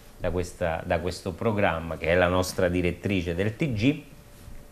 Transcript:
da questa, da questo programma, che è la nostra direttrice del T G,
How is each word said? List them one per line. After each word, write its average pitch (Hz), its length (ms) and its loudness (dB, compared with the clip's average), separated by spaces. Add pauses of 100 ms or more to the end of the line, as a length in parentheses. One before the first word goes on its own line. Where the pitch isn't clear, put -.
(180)
da 92 120 -2
questa, 85 540 -2
da 90 140 2
questo 87 340 -4
programma, 85 640 0
che 80 120 -6
è 85 60 6
la 90 120 6
nostra 92 420 2
direttrice 87 680 0
del 101 220 0
T 156 160 -2
G, 131 300 2 (680)